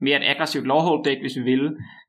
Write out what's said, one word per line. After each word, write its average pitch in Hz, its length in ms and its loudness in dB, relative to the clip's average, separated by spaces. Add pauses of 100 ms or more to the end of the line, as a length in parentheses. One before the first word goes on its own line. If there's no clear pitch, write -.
mere 139 200 2
et 117 120 0
aggressivt 147 340 -4
Lawhold 151 380 2
deck, 135 160 0
hvis 131 180 -6
vi 127 40 -2 (100)
ville. 139 180 2 (380)